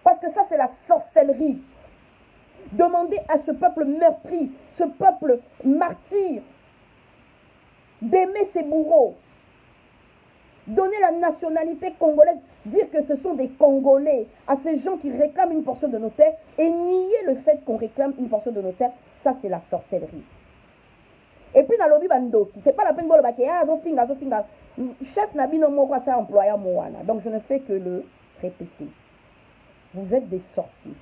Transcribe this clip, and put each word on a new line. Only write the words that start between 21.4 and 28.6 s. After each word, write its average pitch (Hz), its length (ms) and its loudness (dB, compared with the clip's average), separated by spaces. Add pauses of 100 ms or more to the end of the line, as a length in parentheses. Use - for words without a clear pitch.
Et 294 60 8
puis, 453 140 0
dans 370 100 0
le 302 220 4
Bandoki, 226 560 0
c'est 269 100 2
pas 415 80 -2
la 320 100 0
peine 330 140 -4
de 269 300 4
dire, 254 120 0
ah, 339 160 0
zofinga, 311 420 -2
zofinga. 269 380 -6 (680)
Chef 415 220 -4
Nabino 294 340 0
Moko, 277 340 0
c'est 269 80 -2
employé 202 380 2
à 208 80 -2
Moana. 180 480 -6
Donc, 214 180 -2
je 226 60 -8
ne 220 100 -6
fais 269 220 -4
que 247 100 -10
le 185 320 -4 (380)
répéter. 170 460 -12 (1080)